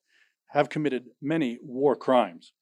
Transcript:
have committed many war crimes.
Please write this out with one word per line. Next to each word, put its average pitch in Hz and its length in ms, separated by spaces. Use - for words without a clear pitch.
have 143 200
committed 131 360
many 143 420
war 131 320
crimes. 110 680